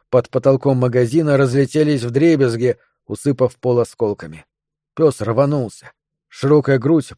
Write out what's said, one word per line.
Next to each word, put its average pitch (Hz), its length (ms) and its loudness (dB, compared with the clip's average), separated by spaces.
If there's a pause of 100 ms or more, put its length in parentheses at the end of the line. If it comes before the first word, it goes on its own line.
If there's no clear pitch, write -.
под 127 220 0
потолком 135 480 0
магазина 127 580 0
разлетелись 139 640 0
вдребезги, 123 760 0 (280)
усыпав 123 500 -4
пол 123 240 -2
осколками. 98 640 -6 (520)
Пёс 156 240 0
рванулся. 120 720 -4 (340)
Широкая 139 520 0
грудь 143 400 0